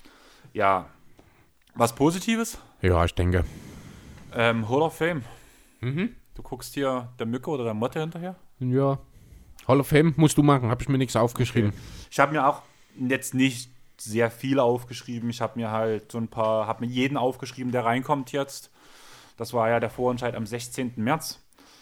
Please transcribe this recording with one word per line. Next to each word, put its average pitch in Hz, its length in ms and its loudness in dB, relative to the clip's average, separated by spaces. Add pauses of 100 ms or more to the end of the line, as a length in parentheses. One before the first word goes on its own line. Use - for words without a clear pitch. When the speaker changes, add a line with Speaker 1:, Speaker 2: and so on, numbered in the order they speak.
(520)
Speaker 1:
Ja. 98 340 2 (880)
Was 117 200 2
Positives? 190 640 0 (220)
Speaker 2:
Ja, 87 240 4
ich 82 100 -2
denke. 90 300 2 (880)
Speaker 1:
Ähm, 113 360 0
Hall 135 140 2
of 160 140 -2
Fame. 160 280 -2 (560)
Speaker 2:
Mhm. 139 340 -4 (200)
Speaker 1:
Du - 80 -14
guckst - 320 -12
hier 131 340 -2 (100)
der 117 80 -4
Mücke 120 240 -4
oder 127 140 -4
der 113 100 -4
Motte 120 260 -2
hinterher? 170 360 -8 (240)
Speaker 2:
Ja. 135 380 2 (680)
Hall 135 140 6
of 135 80 -4
Fame 151 280 6
musst 156 220 6
du 151 40 6
machen, 135 280 4
hab 117 100 -2
ich - 80 -6
mir 135 100 2
nichts 127 180 0
aufgeschrieben. 120 540 2
Speaker 1:
Okay. - 80 -10 (320)
Ich - 100 0
hab 147 100 6
mir 151 160 2
auch 147 160 2 (340)
jetzt 131 380 -2
nicht 127 360 2 (260)
sehr 113 340 0
viel 135 300 0
aufgeschrieben. 120 680 -2
Ich 117 100 -8
hab 113 160 -4
mir 113 140 -4
halt 110 420 -2
so 117 60 -6
ein 113 100 -4
paar, 110 380 0
hab 110 140 -4
mir 117 60 -2
jeden 127 300 0
aufgeschrieben, 127 560 -4
der 120 120 0
reinkommt 127 480 0
jetzt. 139 380 -6 (680)
Das 113 160 -10
war 113 160 2
ja 117 120 4
der 113 100 -2
Vorentscheid 123 440 -2
am 113 120 -6
sechzehnten 120 560 -6
März. 139 380 -2 (420)